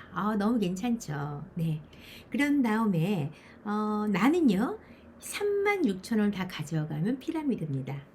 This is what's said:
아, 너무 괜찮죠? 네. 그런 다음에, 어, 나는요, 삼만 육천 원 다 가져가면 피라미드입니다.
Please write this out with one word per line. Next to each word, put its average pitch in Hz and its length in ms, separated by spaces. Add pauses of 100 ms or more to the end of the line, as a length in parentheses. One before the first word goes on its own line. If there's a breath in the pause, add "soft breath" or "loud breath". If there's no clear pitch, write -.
(120)
아, 208 240
너무 220 220
괜찮죠? 175 840 (120)
네. 160 260 (480 loud breath)
그런 285 340
다음에, 202 680 (320 loud breath)
어, 214 480
나는요, 262 680 (420 loud breath)
삼만 403 680
육천 196 320
원 208 120
다 190 160
가져가면 156 720
피라미드입니다. 156 840 (120)